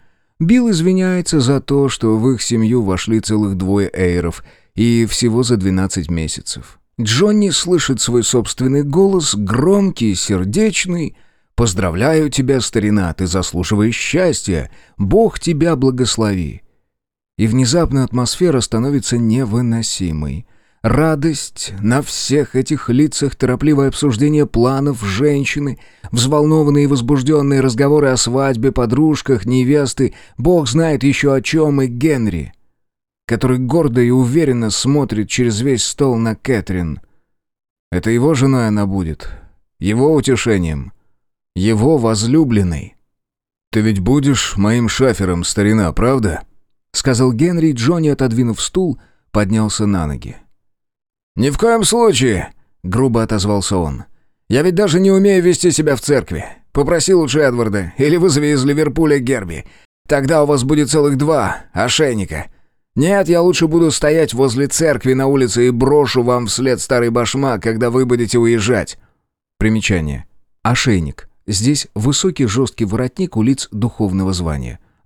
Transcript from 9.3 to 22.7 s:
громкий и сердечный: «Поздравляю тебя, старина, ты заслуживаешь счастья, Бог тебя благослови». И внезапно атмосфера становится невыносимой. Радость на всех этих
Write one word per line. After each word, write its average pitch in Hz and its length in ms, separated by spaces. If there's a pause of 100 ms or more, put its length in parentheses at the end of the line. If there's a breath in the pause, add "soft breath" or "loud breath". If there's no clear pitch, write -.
громкий 120 800
и 92 40
сердечный: 156 1000 (400)
«Поздравляю 113 720
тебя, 131 300
старина, 104 540
ты 92 140
заслуживаешь 95 680
счастья, 113 760 (260 soft breath)
Бог 170 420
тебя 165 380
благослови». 113 840 (720)
И 113 120
внезапно 131 560
атмосфера 123 580
становится 123 560
невыносимой. 110 1300 (380)
Радость 143 1000
на 120 220
всех - 520
этих 131 340